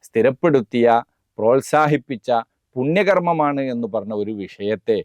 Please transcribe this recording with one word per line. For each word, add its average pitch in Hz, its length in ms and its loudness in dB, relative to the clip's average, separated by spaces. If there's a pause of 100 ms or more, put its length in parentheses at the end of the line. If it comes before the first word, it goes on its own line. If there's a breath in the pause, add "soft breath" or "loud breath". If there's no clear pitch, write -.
സ്ഥിരപ്പെടുത്തിയ, 127 800 0 (520)
പ്രോത്സാഹിപ്പിച്ച 135 920 0 (460)
പുണ്യകർമ്മമാണ് 165 840 0 (100)
എന്ന് 117 220 -6
പറഞ്ഞ 104 180 -4 (100)
ഒരു 104 180 -6
വിഷയത്തെ 104 640 -4